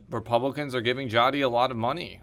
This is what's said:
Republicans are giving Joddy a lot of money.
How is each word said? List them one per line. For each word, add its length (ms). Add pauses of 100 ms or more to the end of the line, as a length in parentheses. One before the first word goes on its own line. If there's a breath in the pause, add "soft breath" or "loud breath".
Republicans 680
are 40
giving 280
Joddy 340
a 60
lot 240
of 40
money. 460